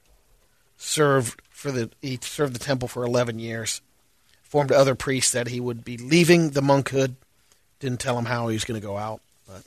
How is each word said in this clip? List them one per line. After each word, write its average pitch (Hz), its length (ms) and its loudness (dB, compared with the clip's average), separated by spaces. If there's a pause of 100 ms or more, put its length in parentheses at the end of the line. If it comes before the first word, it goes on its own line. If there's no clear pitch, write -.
(760)
served 135 720 0
for - 220 -10
the, 117 180 -4 (120)
he 131 200 -6
served 139 340 -4
the 113 40 -8
temple 127 280 -2
for 123 160 -6
eleven 120 360 0
years, 113 420 -8 (640)
informed 143 260 0
other 135 240 6
priests 131 380 0
that 120 160 -2
he 123 100 -6
would 120 240 -6
be 120 140 -10
leaving 156 540 6
the 139 100 2
monkhood. 135 540 2 (640)
Didn't 123 200 -6
tell 123 180 -2
him 120 80 -2
how 120 220 -2
he 110 80 -2
was 110 80 -4
gonna 110 160 -6
go 101 180 -8
out. 107 220 -8 (280)
But 95 200 -20